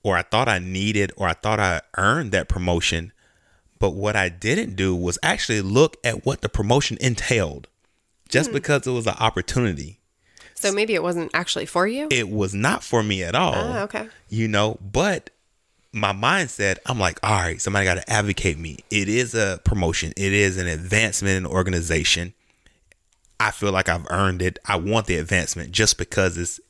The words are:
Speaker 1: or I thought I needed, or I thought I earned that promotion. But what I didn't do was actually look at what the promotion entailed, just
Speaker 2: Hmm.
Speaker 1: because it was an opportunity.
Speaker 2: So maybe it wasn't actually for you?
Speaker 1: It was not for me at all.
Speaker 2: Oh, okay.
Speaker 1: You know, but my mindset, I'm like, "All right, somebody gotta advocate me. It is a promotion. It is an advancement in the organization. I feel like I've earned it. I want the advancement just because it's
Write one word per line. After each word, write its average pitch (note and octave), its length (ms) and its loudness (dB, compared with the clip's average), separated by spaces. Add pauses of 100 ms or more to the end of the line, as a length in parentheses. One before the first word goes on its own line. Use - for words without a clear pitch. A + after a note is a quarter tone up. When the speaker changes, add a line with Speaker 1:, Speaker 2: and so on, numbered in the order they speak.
Speaker 1:
or F#2+ 140 2
I F2 60 2
thought A#2+ 260 0
I G2 100 2
needed, G2 580 0
or F#2+ 120 0
I E2 60 2
thought G#2+ 260 0
I F2+ 200 2 (160)
earned G#2+ 360 0
that F#2 160 0
promotion. F2 640 0 (680)
But G2+ 120 2
what G#2 260 -2
I F#2 120 2
didn't G#2+ 480 -2
do F#2+ 200 2
was F2 260 -2
actually C#3 400 0
look A#2+ 420 4
at A2+ 220 -2
what C3+ 160 -2
the A2 60 -2
promotion A#2 520 2
entailed, G#2 680 0 (600)
just A#3 220 2
Speaker 2:
Hmm. A3 40 -2
Speaker 1:
because C#3+ 320 0
it C3 40 -2
was A#2 160 -2
an - 140 0
opportunity. G#2+ 800 -2 (540)
Speaker 2:
So G3+ 180 0
maybe G#3 220 0
it D#3+ 80 0
wasn't E3+ 320 -2
actually - 320 -4
for F3 200 0
you? C4+ 240 -4
Speaker 1:
It A#2 200 0
was G2+ 240 0
not A#2+ 280 0
for A#2 200 0
me G2 200 -2
at F2 120 -2
all. E3+ 200 2
Speaker 2:
Oh, B3 300 -2
okay. G#3+ 240 -8 (220)
Speaker 1:
You A2 180 0
know, G#2+ 320 0
but D#3 500 -2 (600)
my G#2+ 200 0
mindset, A2 640 0 (100)
I'm B2+ 120 -2
like, F2+ 240 0
"All G#2+ 180 2
right, E2+ 200 -2
somebody G2 260 0
gotta F2 240 0
advocate G2+ 480 0
me. D#2+ 200 -10 (120)
It G2+ 180 0
is A2+ 260 0
a G2 300 0
promotion. E2+ 520 0
It G2 160 0
is G2 260 4
an F2+ 80 -2
advancement F#2+ 720 0
in F#2 80 -2
the E2 60 -6
organization. F2 840 0 (1080)
I G#2+ 100 2
feel G2+ 220 -2
like F#2+ 160 0
I've F2 220 -2
earned F#2 320 2
it. F2+ 240 -2
I G2+ 100 0
want G2+ 300 0
the F2+ 100 0
advancement E2+ 560 -2
just G#2+ 260 4
because F2+ 400 0
it's - 320 -6